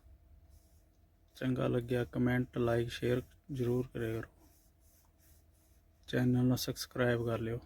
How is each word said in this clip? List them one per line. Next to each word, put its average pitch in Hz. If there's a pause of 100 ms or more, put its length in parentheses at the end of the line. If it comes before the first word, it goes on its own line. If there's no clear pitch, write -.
(1400)
ਚੰਗਾ 127
ਲੱਗਿਆ 123
ਕੁਮੈਂਟ, 123
ਲਾਈਕ, 120
ਸ਼ੇਅਰ 123 (300)
ਜ਼ਰੂਰ 123
ਕਰਿਆ 113
ਕਰੋ। - (1800)
ਚੈਨਲ 127
ਨੂੰ 127
ਸਬਸਕ੍ਰਾਈਬ 120
ਕਰ 113
ਲਿਓ। 113